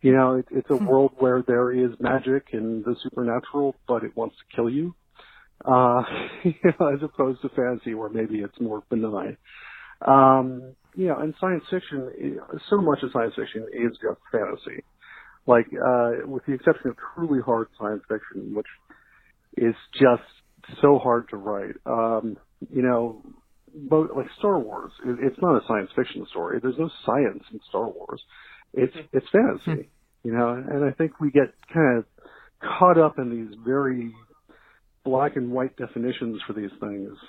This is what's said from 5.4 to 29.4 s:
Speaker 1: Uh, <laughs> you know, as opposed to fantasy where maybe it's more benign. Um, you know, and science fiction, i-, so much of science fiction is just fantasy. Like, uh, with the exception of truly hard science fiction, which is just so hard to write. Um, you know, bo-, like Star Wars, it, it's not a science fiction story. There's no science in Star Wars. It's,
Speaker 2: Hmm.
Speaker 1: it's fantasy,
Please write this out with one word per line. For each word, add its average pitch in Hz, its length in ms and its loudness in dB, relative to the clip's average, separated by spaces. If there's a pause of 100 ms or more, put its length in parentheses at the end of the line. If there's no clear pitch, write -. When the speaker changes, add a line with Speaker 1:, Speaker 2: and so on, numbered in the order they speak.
Speaker 1:
Uh, 127 400 4 (200)
<laughs> - 200 -14
you 175 100 2 (260)
know, 170 140 2
as 143 80 -4
opposed 135 400 -2
to 131 80 -6
fantasy 123 440 -4
where 110 160 -6
maybe 110 320 -4
it's - 180 -10
more 107 300 -4
benign. 110 480 -4 (680)
Um, 131 680 6 (220)
you 185 120 0
know, 156 120 -2
and 156 200 -4
science 185 300 -2
fiction, 143 400 -6 (420)
i-, 160 60 -10 (120)
so 208 120 2
much 151 220 2
of - 80 -6
science 117 240 -2
fiction 113 380 -8
is 117 180 -2 (100)
just - 180 -4 (120)
fantasy. - 520 -6 (600)
Like, 120 280 6
uh, 123 540 0
with 135 180 -8
the 143 80 -2
exception 135 380 0
of 117 60 -14 (180)
truly 151 260 0
hard 117 260 -2 (120)
science 104 280 -6
fiction, 104 480 -8
which 107 120 -6 (880)
is 117 180 0 (180)
just 123 300 4 (580)
so 143 180 8
hard 117 300 0
to 107 80 -10
write. 101 380 -8 (100)
Um, 113 520 -2 (340)
you 131 100 -2
know, 120 420 0 (500)
bo-, 156 420 2
like - 120 -4 (100)
Star 202 220 2
Wars, 107 320 -10 (140)
it, 123 160 -2
it's 135 200 0
not 170 200 4
a - 60 -18
science 104 280 -2
fiction 98 340 -4
story. 90 320 -4
There's 127 160 -4
no 160 120 -2 (160)
science 120 460 0
in 110 80 -14 (100)
Star 110 180 -4
Wars. - 340 -12 (520)
It's, 127 200 0
Speaker 2:
Hmm. 160 80 -14 (120)
Speaker 1:
it's 135 180 0
fantasy, 170 580 0